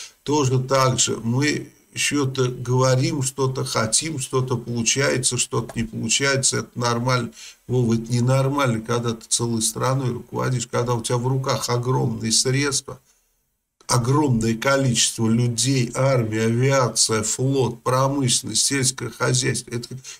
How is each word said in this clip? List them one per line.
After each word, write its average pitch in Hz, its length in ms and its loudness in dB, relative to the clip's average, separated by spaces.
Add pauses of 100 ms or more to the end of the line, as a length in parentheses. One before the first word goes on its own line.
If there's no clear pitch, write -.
(240)
тоже 135 360 2
так 131 400 2
же. 131 240 0
Мы 135 460 0 (260)
что-то 131 540 0
говорим, 127 760 0
что-то 131 400 -2
хотим, 139 560 -2
что-то 131 380 -2
получается, 123 800 0
что-то - 380 -4
не 117 80 -2
получается. 127 760 0
Это 117 180 -6
нормально. 120 560 0 (360)
Вова, 120 280 2
это 113 160 -4
ненормально, 131 720 2
когда 120 320 -2
ты - 140 -14
целой 117 340 0
страной 127 500 0
руководишь, 123 560 -4
когда 120 260 0
у 117 80 -2
тебя 123 160 0
в 120 100 -2
руках 131 420 0
огромные 120 640 0
средства, 131 680 0 (880)
огромное 120 680 2
количество 131 720 2
людей, 120 680 2
армия, 120 480 2
авиация, 117 800 2
флот, 131 580 0
промышленность, 127 840 0
сельское 131 440 -2
хозяйство. 127 600 -2
Это, 120 180 -6 (300)